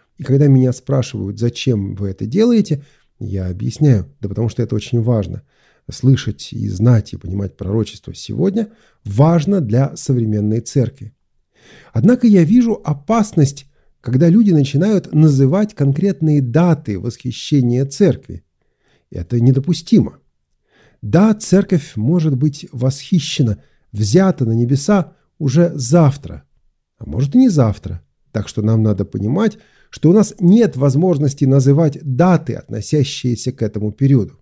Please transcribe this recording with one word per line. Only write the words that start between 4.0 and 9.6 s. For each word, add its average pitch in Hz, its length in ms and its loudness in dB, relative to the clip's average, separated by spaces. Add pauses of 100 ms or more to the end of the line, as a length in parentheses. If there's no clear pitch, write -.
«Да 98 80 -6
потому 107 200 -4
что 120 140 -4
это 113 120 -4
очень 117 260 -4
важно. 104 420 -4 (480)
Слышать - 600 -2
и 104 160 -8
знать 107 460 0
и 95 40 -14
понимать 95 400 -8
пророчество 98 560 -6
сегодня 196 560 -4 (340)
важно 160 580 0